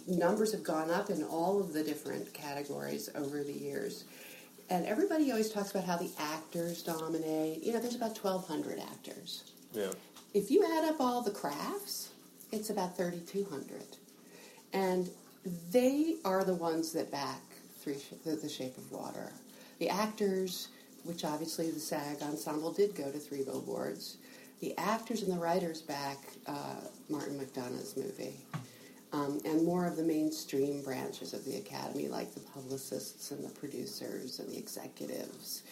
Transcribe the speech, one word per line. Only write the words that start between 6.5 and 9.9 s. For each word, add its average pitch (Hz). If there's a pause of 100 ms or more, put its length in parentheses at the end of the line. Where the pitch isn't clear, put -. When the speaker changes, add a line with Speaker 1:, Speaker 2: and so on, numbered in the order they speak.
Speaker 1:
dominate. 160
You 226
know, 226
there's 240
about 226
twelve 185
hundred -
actors. - (200)
Speaker 2:
Yeah. 98 (420)